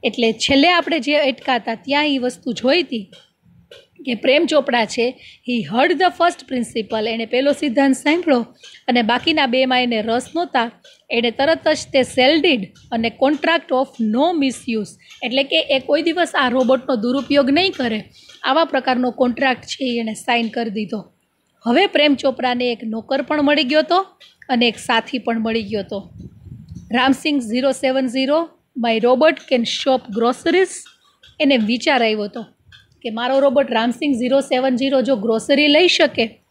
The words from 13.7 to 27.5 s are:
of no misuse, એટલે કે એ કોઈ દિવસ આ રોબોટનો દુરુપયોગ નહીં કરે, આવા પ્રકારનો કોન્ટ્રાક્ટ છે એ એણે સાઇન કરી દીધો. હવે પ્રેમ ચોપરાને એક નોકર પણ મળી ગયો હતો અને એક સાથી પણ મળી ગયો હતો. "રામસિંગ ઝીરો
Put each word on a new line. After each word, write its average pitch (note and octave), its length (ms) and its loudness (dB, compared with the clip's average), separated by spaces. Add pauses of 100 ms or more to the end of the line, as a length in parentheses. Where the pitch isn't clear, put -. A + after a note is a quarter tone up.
of A#3+ 400 -2
no D#4 280 2
misuse, A3+ 440 -4 (360)
એટલે C4 200 -2
કે D4 180 0
એ C4+ 180 0
કોઈ D4 240 0
દિવસ E4 320 -2
આ C#4 140 2
રોબોટનો B3+ 480 0
દુરુપયોગ C4 540 0
નહીં F4 220 2
કરે, A3 320 -4 (380)
આવા D#4 220 2
પ્રકારનો B3+ 460 -2
કોન્ટ્રાક્ટ B3 540 -2
છે - 200 -10
એ A#3+ 160 -2
એણે A3 140 -6
સાઇન A#3 340 -2
કરી A#3 220 -4
દીધો. G#3 420 -8 (540)
હવે D4 200 4
પ્રેમ D4 280 2
ચોપરાને B3 580 -2
એક A3+ 120 -6
નોકર A3+ 380 -4
પણ D4+ 200 -2
મળી D4 220 2
ગયો D4 140 2
હતો E4+ 220 2 (480)
અને A#3+ 200 2
એક - 100 -4
સાથી A3+ 400 -2
પણ A3+ 200 -4
મળી A3+ 240 -2
ગયો G#3 180 -6
હતો. G3 300 -10 (840)
"રામસિંગ C4+ 480 0
ઝીરો B3 320 -2